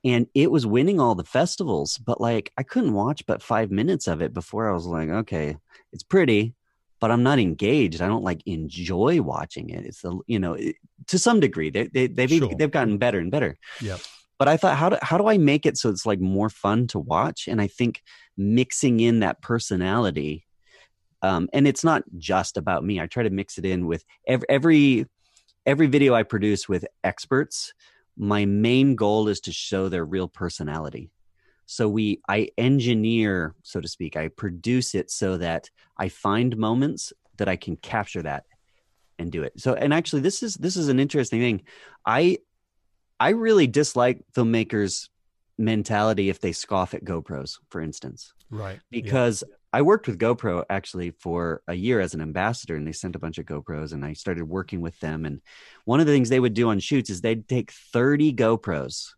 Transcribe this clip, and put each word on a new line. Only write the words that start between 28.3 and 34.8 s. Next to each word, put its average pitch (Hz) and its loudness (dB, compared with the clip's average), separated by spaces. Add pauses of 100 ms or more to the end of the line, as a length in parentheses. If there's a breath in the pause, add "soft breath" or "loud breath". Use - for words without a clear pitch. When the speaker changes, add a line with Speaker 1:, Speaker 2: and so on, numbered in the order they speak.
Speaker 1:
main 120 4
goal 107 2
is 101 -2
to 95 -10
show 95 -4
their 87 -2
real 90 -4
personality. 78 -8 (560)
So 113 -2
we, 104 0
I 104 0
engineer, 113 2
so - -8
to 82 -8
speak, 80 -10
I 80 -4
produce 110 -4